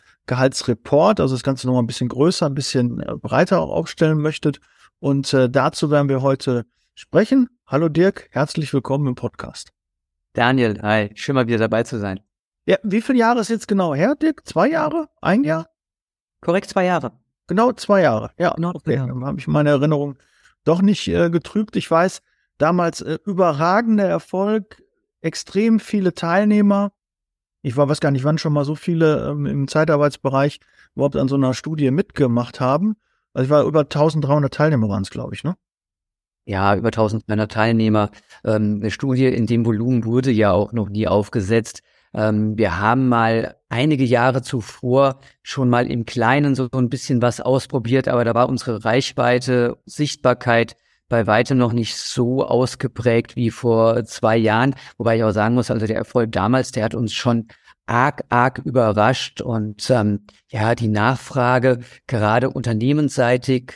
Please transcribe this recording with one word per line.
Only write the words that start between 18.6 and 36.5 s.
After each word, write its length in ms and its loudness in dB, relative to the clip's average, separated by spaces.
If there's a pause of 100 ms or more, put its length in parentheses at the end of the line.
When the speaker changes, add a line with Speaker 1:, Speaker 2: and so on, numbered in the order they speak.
Speaker 2:
zwei 60 -12
Speaker 1:
Okay, 160 -2
Speaker 2:
Jahre. 140 -2
Speaker 1:
dann 160 -8
habe 140 -6
ich 80 -16
meine 240 2
Erinnerung 460 0 (460)
doch 180 2
nicht, 260 2
äh, 220 2
getrübt. 460 -2
Ich 140 -4
weiß, 320 2 (380)
damals, 420 0
äh, 240 -6
überragender 800 2
Erfolg, 760 -4 (380)
extrem 580 0
viele 340 -2
Teilnehmer. 800 2 (720)
Ich 160 -6
wa-, 100 4
weiß 120 -2
gar 120 0
nicht, 120 -2
wann 140 2
schon 160 -2
mal 120 0
so 100 -4
viele, 540 0
ähm, 160 -4
im 220 -2
Zeitarbeitsbereich 920 0 (360)
überhaupt 200 0
an 120 0
so 80 -2
einer 180 2
Studie 380 -2
mitgemacht 680 0
haben. 360 0 (380)
Also 120 -2
ich 40 -2
war 140 6
über 240 0
tausenddreihundert 640 0
Teilnehmer 360 2
waren's, 200 -4
glaub 240 -10
ich, 100 -12
ne? 120 -4 (920)
Speaker 2:
Ja, 300 0